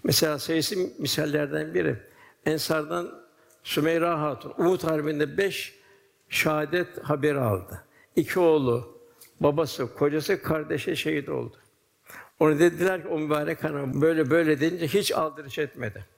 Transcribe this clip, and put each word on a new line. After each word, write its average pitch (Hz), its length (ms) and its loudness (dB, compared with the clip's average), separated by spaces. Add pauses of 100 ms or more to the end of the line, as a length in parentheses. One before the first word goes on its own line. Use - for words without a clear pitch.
Mesela 151 360 2
sayısı 160 360 -2 (220)
misallerden 151 760 -2
biri. 160 220 0 (500)
Ensardan 160 760 -2 (420)
Sümeyra 165 580 0
Hatun, 151 280 -4
Uhud 175 340 2
Harbi'nde 151 540 -2
beş - 420 -2 (500)
şehadet 156 760 0
haberi 147 360 2
aldı. 98 440 -2 (320)
İki - 240 2
oğlu, 139 600 4 (400)
babası, 143 540 0
kocası, 151 480 0
kardeşi 156 560 -2
şehit 156 320 -4
oldu. 135 280 -6 (840)
Ona 156 200 4
dediler 175 420 4
ki, 143 60 -12
"O 160 120 -2
mübarek 151 440 -2
hanım 139 380 -2
böyle 160 280 4
böyle." 156 300 4
deyince 165 280 0
hiç 190 240 2
aldırış 151 460 -4
etmedi. 123 480 -8 (120)